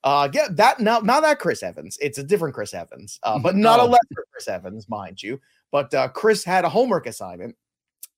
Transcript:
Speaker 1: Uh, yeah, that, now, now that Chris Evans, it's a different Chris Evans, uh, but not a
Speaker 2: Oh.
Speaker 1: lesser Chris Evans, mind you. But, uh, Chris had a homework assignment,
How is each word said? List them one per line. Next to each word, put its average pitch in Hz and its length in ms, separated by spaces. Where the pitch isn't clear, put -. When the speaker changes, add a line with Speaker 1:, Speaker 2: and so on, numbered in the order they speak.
Speaker 1:
Uh, 143 280
yeah, 277 180
that, 214 300
now, 226 200
now 240 200
that 302 180
Chris 139 240
Evans, 87 380
it's 143 180
a 139 60
different 160 300
Chris 104 200
Evans, 85 480
uh, 107 160
but 185 180
not 220 240
a - 20
Speaker 2:
Oh. 240 40
Speaker 1:
lesser 240 460
Chris - 160
Evans, 98 400
mind 98 340
you. 127 180
But, 143 220
uh, 131 140
Chris 208 360
had 180 200
a 170 40
homework 208 380
assignment, 92 500